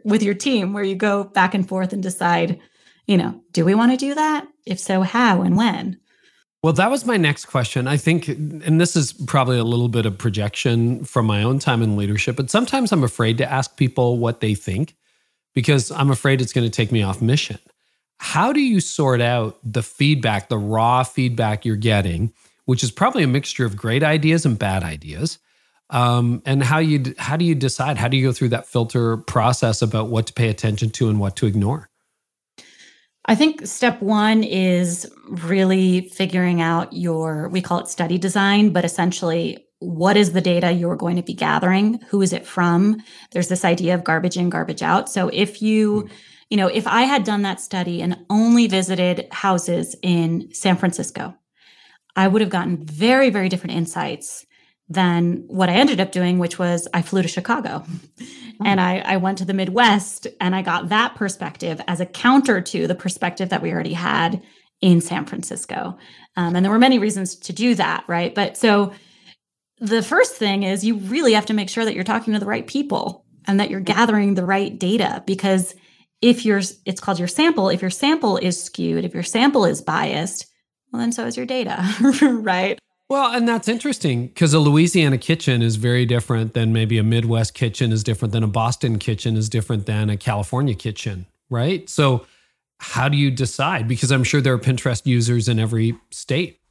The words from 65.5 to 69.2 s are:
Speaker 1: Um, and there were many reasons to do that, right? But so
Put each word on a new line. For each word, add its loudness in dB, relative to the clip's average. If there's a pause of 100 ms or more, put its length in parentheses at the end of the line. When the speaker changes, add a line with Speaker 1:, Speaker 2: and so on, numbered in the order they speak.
Speaker 1:
Um, -2
and 2
there 0
were 2
many 6
reasons -4
to -14
do 0
that, -2
right? -2
But -2
so 2 (840)